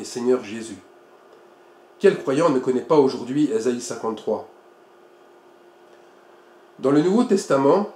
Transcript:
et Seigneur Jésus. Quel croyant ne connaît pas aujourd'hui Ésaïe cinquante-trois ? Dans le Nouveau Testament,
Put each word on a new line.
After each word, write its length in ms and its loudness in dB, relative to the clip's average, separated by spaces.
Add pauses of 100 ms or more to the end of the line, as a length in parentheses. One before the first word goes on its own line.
et 40 -10
Seigneur 380 0
Jésus. 360 -12 (1200)
Quel 180 -2
croyant 320 0
ne 80 2
connaît 220 -2
pas 180 0
aujourd'hui 560 0
Ésaïe 260 -2
cinquante-trois ? 680 -6 (2250)
Dans 100 2
le 120 4
Nouveau 200 4
Testament, 720 2